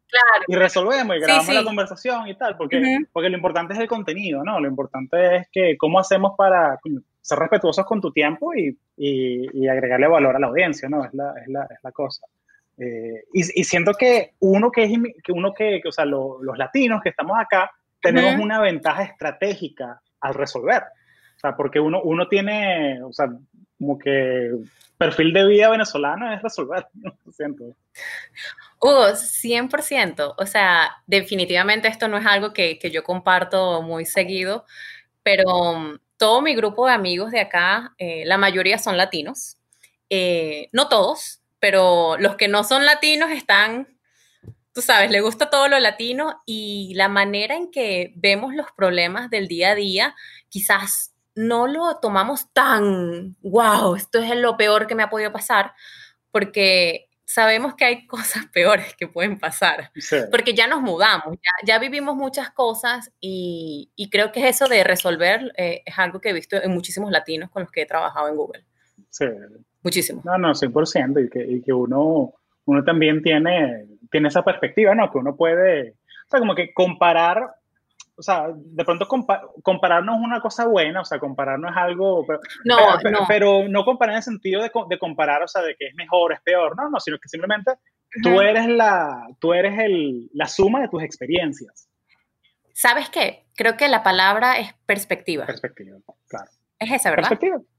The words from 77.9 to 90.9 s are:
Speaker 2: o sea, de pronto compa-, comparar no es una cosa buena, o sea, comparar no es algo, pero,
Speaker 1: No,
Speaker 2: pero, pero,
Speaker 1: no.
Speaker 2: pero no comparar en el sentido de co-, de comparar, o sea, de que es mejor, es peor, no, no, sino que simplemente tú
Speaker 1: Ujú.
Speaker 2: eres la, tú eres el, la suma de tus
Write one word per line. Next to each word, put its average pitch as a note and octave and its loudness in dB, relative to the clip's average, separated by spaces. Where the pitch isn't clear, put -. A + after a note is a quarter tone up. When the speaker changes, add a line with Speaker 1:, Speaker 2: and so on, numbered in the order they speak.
Speaker 2:
o - -20
sea, E3 -2
de D#3 -8
pronto E3+ -2
compa-, A3+ -2
comparar F3+ 2
no A3+ -2
es A3+ 0
una A#3 -4
cosa A#3+ -4
buena, F3+ 2
o E3+ -8
sea, D3 -6
comparar C3+ -6
no E3+ -8
es F3 -4
algo, F3+ 0
pero, D3+ -4
Speaker 1:
No, A#3+ 4
Speaker 2:
pero, G3+ 6
pero, G#3 2
Speaker 1:
no. G3 0
Speaker 2:
pero G3+ 4
no G3 0
comparar B3 0
en A3 -2
el A3 -6
sentido G3+ -4
de A3+ -6
co-, E3 -6
de F3 -4
comparar, D3+ -2
o E3+ -8
sea, F#3+ -4
de D#3+ -4
que D3 -12
es C3+ -14
mejor, E3+ 0
es - -10
peor, E3+ 0
no, C#4+ -8
no, C#4+ -4
sino D3+ -8
que - -20
simplemente G3 -4
tú F3 4
Speaker 1:
Ujú. F#3+ 6
Speaker 2:
eres A3 4
la, F3+ 2
tú E3 0
eres G3 2
el, D#3 -2
la D3 -4
suma G#3+ 2
de B3 -4
tus D#3+ -6